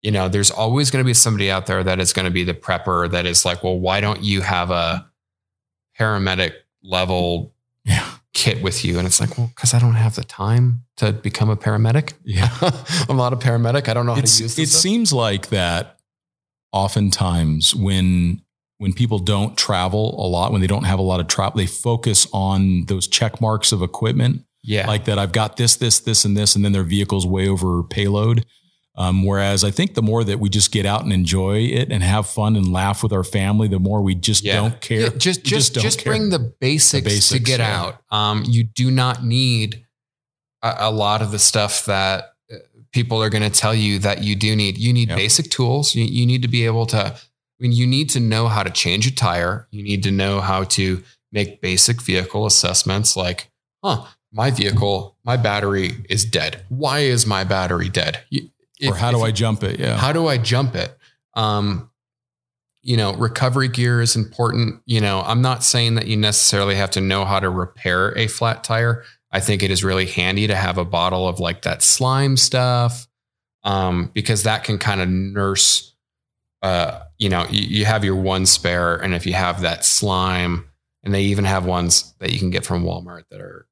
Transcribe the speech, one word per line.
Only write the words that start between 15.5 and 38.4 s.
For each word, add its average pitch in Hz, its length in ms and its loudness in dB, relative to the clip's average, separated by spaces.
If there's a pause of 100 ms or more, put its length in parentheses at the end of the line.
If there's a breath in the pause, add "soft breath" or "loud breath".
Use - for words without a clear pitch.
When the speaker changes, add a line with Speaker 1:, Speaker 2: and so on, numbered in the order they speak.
Speaker 2:
that 87 460 0 (760)
oftentimes 92 1000 0
when 92 680 2 (420)
when 95 80 -2
people 110 280 0
don't 101 380 0
travel 95 480 0 (180)
a 95 40 0
lot, 87 240 0
when 98 80 2
they 92 80 2
don't 101 160 0
have 95 160 2
a 95 120 0
lot 90 100 0
of 82 60 -2
travel, 98 300 -2
they 95 80 2
focus 117 680 0
on 95 540 2
those 95 200 -4
check - 320 -2
marks 107 320 2
of 98 100 0
equipment. 120 600 0 (200)
Speaker 1:
Yeah. 104 260 -2
Speaker 2:
Like 104 180 0
that, 104 120 0
I've 98 140 -2
got 107 240 0
this, 120 220 2
this, 117 240 2
this, 113 240 0
and 101 100 2
this, 104 200 2
and 101 100 2
then 101 80 4
their 95 100 2
vehicle's 95 420 0
way 95 220 0
over 90 360 0
payload. 104 600 0 (520 soft breath)
Um, 92 260 0
whereas 98 400 2
I 101 80 0
think 190 240 -2
the - 60 0
more 113 240 2
that 101 160 -2
we 101 80 2
just 101 240 0
get 101 120 2
out 104 180 0
and 104 100 0
enjoy 95 480 0
it 117 320 0
and 98 100 0
have 101 240 2
fun 107 300 0
and 92 160 2
laugh 98 300 -2
with 104 100 0
our 95 100 0
family, 104 460 0
the 98 100 0
more 101 220 0
we 95 140 2
just 101 280 0
Speaker 1:
Yeah. 98 140 0
Speaker 2:
don't 110 240 -2
care. 110 220 -2
Speaker 1:
Yeah, 117 140 0
just, 175 280 0
Speaker 2:
We 135 40 -2
Speaker 1:
just, - 0 -
Speaker 2:
just 135 260 2
don't 120 80 0
Speaker 1:
just 220 160 -2
Speaker 2:
care. - 120 -4
Speaker 1:
bring 214 180 0
the 175 100 0 (200)
basics 135 320 2 (140)
Speaker 2:
The 104 40 0
Speaker 1:
to 104 60 2
Speaker 2:
basics, 113 300 2
Speaker 1:
get 127 160 0
Speaker 2:
yeah. 104 200 0
Speaker 1:
out. 90 200 -8 (100)
Um, 107 340 0